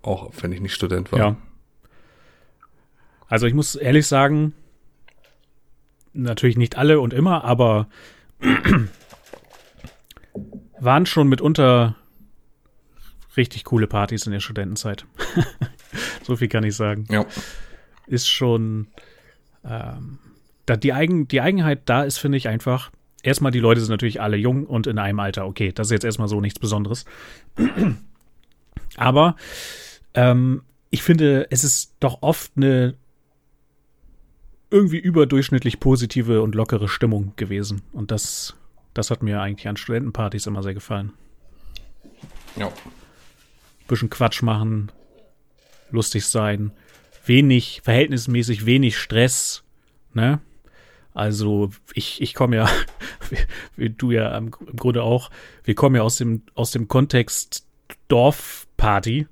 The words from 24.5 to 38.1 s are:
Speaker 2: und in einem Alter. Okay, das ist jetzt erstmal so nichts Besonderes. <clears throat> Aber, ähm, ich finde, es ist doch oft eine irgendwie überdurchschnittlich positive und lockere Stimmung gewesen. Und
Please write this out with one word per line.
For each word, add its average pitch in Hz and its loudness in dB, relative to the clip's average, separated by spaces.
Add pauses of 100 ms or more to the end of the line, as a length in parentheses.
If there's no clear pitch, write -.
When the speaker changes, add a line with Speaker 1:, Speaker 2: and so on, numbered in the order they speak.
Speaker 2:
und 117 -2
in 107 -2
einem 101 -2
Alter. 98 -4
Okay, 95 -2
das 107 -4
ist 113 0
jetzt 110 0
erstmal 110 -2
so 104 -2
nichts 101 -4
Besonderes. 104 -4 (540)
<clears throat> - -6
Aber, 143 4 (800)
ähm, 127 4 (300)
ich - -2
finde, 147 4
es 123 0
ist - -2
doch 131 -2
oft - -2
eine 127 2 (1800)
irgendwie 185 4
überdurchschnittlich 139 2
positive 120 2
und 107 -2
lockere 110 0
Stimmung 104 -2
gewesen. 101 -6 (100)
Und 107 -10